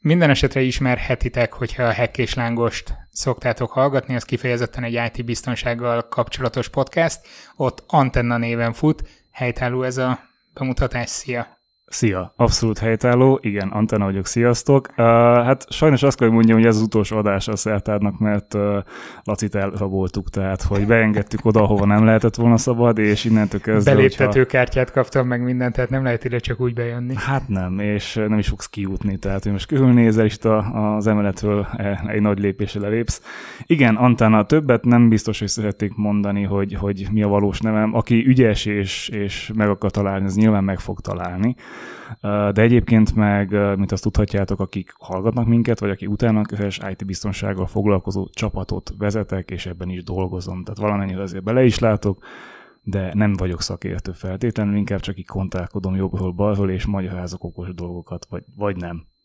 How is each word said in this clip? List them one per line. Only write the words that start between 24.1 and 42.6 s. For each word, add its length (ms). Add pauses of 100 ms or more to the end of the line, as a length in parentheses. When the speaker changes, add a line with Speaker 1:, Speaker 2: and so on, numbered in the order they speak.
Speaker 2:
hogyha 120
Speaker 1:
kaptam 260
meg 160
mindent, 320
tehát 140
nem 140
lehet 200
ide 160
csak 200
úgy 140
bejönni. 440
Speaker 2:
Hát 300
nem, 320
és, 360
ö, 120
nem 120
is 80
fogsz 220
kijutni, 480
tehát, 260
hogy 80
most 160
körülnézel, 580
és 100
itt 100
a, 500
az 120
emeletről, 600 (100)
e, 300
egy 140
nagy 180
lépéssel 460
elépsz. 360 (440)
Igen, 300
Antenna, 500
többet 380
nem 260
biztos, 300
hogy 80
szeretnék 480
mondani, 480
hogy, 300
hogy 380
mi 100
a 60
valós 320
nevem. 360
Aki 320
ügyes 380
és, 440
és 460
meg 140
akar 220
találni, 340
az 100
nyilván 280
meg 160
fog 200
találni. 560 (640)
Ö, 320
de 80